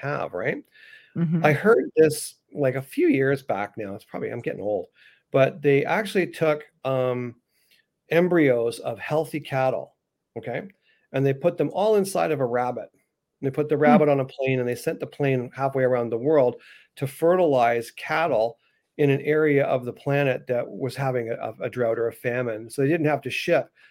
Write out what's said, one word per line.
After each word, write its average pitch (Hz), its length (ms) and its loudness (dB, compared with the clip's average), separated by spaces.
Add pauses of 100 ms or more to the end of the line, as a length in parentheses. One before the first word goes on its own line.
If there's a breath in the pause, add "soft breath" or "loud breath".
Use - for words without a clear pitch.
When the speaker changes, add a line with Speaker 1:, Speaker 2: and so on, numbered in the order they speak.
Speaker 1:
have, 139 320 -6
right? 120 300 -6 (520 soft breath)
Speaker 2:
Mm-hmm. 165 300 0
Speaker 1:
I 151 80 6
heard 220 420 2
this, 156 400 2 (180)
like, 135 220 0
a 135 60 -6
few 330 260 -2
years 135 360 2
back 101 340 -6
now. 101 180 -8
It's - 100 -16
probably, - 240 -10
I'm 117 120 -8
getting - 200 -8
old, 101 260 -4 (440 soft breath)
but 139 300 2
they 143 240 4
actually 196 420 -2
took, 151 380 -2 (180)
um, 127 520 -2 (720)
embryos 151 720 2
of 117 200 -8
healthy 156 400 -4
cattle, 131 560 -4 (420)
okay? 120 260 -8 (480)
And 135 140 0
they 139 80 2
put 175 240 -2
them 151 160 0
all 214 220 2
inside 180 360 0
of 143 80 -2
a 135 60 0
rabbit. 123 440 -4 (520)
And 135 60 -4
they 131 40 0
put 151 180 -4
the 156 60 2
Speaker 2:
Hmm. 139 60 0
Speaker 1:
rabbit 151 280 6
on 139 100 4
a 131 60 -2
plane, 131 340 -2
and 123 80 -2
they 120 80 -2
sent 160 240 -6
the 131 80 -6
plane 131 480 -2
halfway 135 280 0
around 123 260 0
the 113 80 -2
world 131 400 2 (400 soft breath)
to 135 100 -4
fertilize 135 840 2
cattle 151 640 -2 (400)
in 147 120 4
an 139 120 2
area 151 440 2
of 127 200 -2
the 120 80 -8
planet 139 540 -2
that 123 220 -2
was 139 260 -6
having 127 340 -4
a, 113 60 -4
a, 110 180 -8 (100)
a 120 60 -6
drought 117 280 0
or 117 120 -2
a 113 40 -6
famine. 120 560 -4
So - 120 -4
they 139 80 2
didn't 160 180 0
have 147 140 0
to 127 80 -8
ship 156 400 0 (220 soft breath)